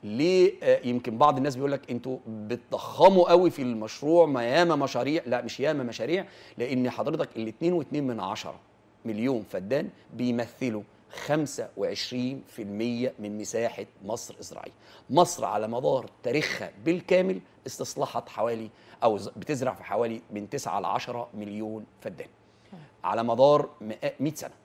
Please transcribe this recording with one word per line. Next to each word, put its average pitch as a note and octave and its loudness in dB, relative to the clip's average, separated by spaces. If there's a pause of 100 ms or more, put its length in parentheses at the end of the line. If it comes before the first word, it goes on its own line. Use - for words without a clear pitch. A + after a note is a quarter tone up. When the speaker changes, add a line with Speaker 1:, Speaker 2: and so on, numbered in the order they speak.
Speaker 1:
ليه، F3+ 4 (100)
آه، C3 6
يمكن B2 -2
بعض D3 6
الناس C3+ -2
بيقول C#3 -2
لك: C3+ -8
"أنتوا C3 -6 (100)
بتضخموا B2 4
قوي F3 8
في D3 -6
المشروع، B2+ 4
ما C3 0
ياما D#3 4
مشاريع." C#3 0
لا، A#2+ 0
مش A#2 -8
ياما C#3+ 0
مشاريع، B2 -4 (340)
لأن B2 0
حضرتك B2 -4
الاتنين A2+ -2
واتنين D3 -2
من A2+ -4
عشرة F#2+ -8 (460)
مليون A#2 -2
فدان G#2+ -4 (260)
بيمثلوا A#2+ -2 (280)
خمسة C#3+ -4
وعشرين B2 -4
في - -14
المية A#2 -4
من G#2 -8
مساحة G#2+ -4 (180)
مصر A2 -8
الزراعية. - -16 (380)
مصر E3 4
على G#2+ -2
مدار B2+ -2 (120)
تاريخها A#2+ -2 (140)
بالكامل F#3 2 (260)
استصلحت C3 -6
حوالي، A2 -4 (320)
أو A2+ 4
ز-، F#2+ -8
بتزرع B2 -4
في - -18
حوالي A2+ -2 (120)
من G#2 -8
تسعة G2 -4
لعشرة A#2 -6
مليون G#2+ -10 (160)
فدان - -12 (440)
Speaker 2:
مم. F#3+ -18 (260)
Speaker 1:
على G#2 -2
مدار C3+ 4 (120)
مئة، A2 -8
مية C#3+ -4
سنة - -12 (140)